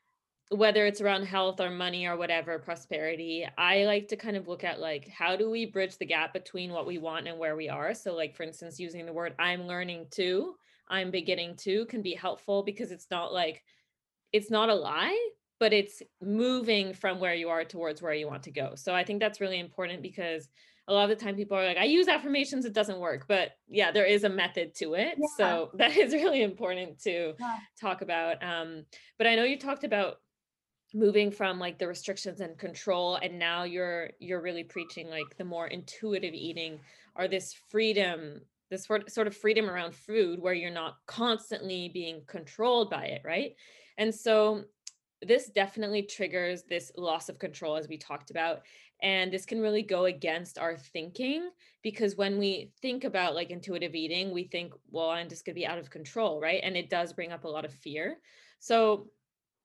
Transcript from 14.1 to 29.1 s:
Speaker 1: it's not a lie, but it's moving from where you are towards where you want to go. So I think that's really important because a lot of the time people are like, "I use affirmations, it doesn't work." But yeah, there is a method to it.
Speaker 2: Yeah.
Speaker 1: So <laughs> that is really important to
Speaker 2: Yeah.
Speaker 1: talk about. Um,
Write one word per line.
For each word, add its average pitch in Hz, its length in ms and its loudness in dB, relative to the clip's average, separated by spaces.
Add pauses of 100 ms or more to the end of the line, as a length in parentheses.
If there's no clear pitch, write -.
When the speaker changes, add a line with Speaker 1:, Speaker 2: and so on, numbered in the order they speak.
Speaker 1:
it's 214 180 2
not 220 180 6
a 214 60 6
lie, 233 560 0 (280)
but 214 140 6
it's 202 280 2 (200)
moving 214 720 2
from 185 260 -2
where 180 160 2
you 170 140 -2
are 165 160 0
towards 165 360 -6
where 165 120 -2
you 151 140 -2
want 135 160 -8
to 147 80 -14
go. 139 240 -4
So - 200 -4
I 180 80 4
think 208 160 -4
that's 208 220 0
really 185 180 0
important 175 420 -6
because 170 480 -6 (380)
a 196 60 4
lot 202 160 8
of 214 80 2
the 220 60 -10
time 202 120 -2
people 202 220 -2
are 190 80 4
like, 180 120 2
"I 185 80 4
use 320 220 6
affirmations, 277 580 2
it 220 80 -6
doesn't 208 260 0
work." 156 280 -4
But 190 260 2 (140)
yeah, 185 240 4
there 196 140 6
is 208 180 6
a 208 60 4
method 180 460 0
to 160 200 -2
it. 262 220 0
Speaker 2:
Yeah. 294 100 2 (100)
Speaker 1:
So 175 340 2
<laughs> - 40 -12
that 311 220 6
is 285 160 6
really 302 280 4
important 185 640 -2
to 170 360 0
Speaker 2:
Yeah. 233 200 -6 (200)
Speaker 1:
talk 190 220 -2
about. 165 420 -2
Um, 165 420 -6 (320)